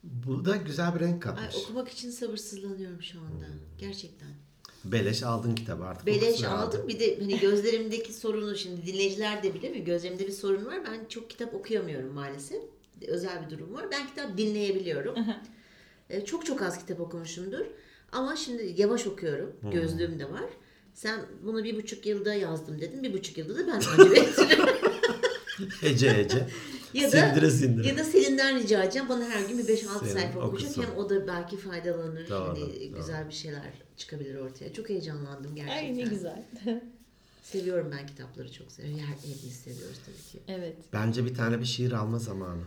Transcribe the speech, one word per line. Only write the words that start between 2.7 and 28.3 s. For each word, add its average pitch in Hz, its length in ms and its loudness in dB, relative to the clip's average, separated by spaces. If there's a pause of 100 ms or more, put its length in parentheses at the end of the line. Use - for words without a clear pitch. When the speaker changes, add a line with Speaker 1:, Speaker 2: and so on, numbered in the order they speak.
Speaker 2:
şu 170 180 -14
anda. 160 280 -10
Speaker 1:
Hmm. 147 60 -12 (240)
Speaker 2:
Gerçekten. 185 500 -12 (580)
Speaker 1:
Beleş 110 380 0
aldın 117 320 0
kitabı 90 300 -6
artık 92 220 -6
Speaker 2:
Beleş 214 160 4
Speaker 1:
okusun 233 200 2
herhalde. 202 200 0
Speaker 2:
aldım. 208 240 -2
Bir 220 120 -4
de 220 200 2
hani 202 200 0
gözlerimdeki 220 720 4
sorunu 208 420 -2
şimdi 180 300 -6
dinleyiciler 196 580 0
de 180 100 0
bilir 240 180 -6
mi? 220 120 -6
Gözlerimde 180 440 -2
bir 196 40 -6
sorun 202 340 0
var. 349 140 -6 (120)
Ben 220 80 -8 (100)
çok 226 200 -12
kitap 233 240 -8
okuyamıyorum 165 600 -4
maalesef. 143 480 -8 (460)
Özel 175 380 -4
bir 151 120 -12
durum 165 160 -12
var. 330 180 -10
Ben 277 160 -4
kitap 233 300 -8
dinleyebiliyorum. 202 800 0
Speaker 3:
Hı 233 60 -2
hı. 214 140 0 (760)
Speaker 2:
E, 202 160 -4
çok 330 200 -6
çok 262 160 -2
az 175 180 -2
kitap 170 200 -8
okumuşumdur. 175 680 -6 (460)
Ama 269 240 -2
şimdi 233 420 -6
yavaş 220 300 4
okuyorum. 165 440 -4 (100)
Speaker 1:
Hmm. 202 100 -4
Speaker 2:
Gözlüğüm 165 480 0
de 139 120 -8
var. 214 140 -8 (480)
Sen 220 260 -4 (260)
bunu 220 180 -2
bir 214 140 -2
buçuk - 280 -8
yılda 208 280 0
yazdım 160 480 -2
dedin. 262 220 -6
Bir 220 100 -2
buçuk - 240 -6
yılda 175 180 -6
da 359 120 0
ben 226 140 2 (220)
acele 302 160 12
ettiriyorum. - 560 6 (520)
Speaker 1:
<laughs> - 540 -4
Hece 131 360 6
hece. - 300 4 (460)
Speaker 2:
Ya 277 180 4
da, 156 180 10
Speaker 1:
Sindire 151 220 8
sindire. 123 360 4
Speaker 2:
ya 277 100 2
da 311 60 2
Selin'den 269 560 6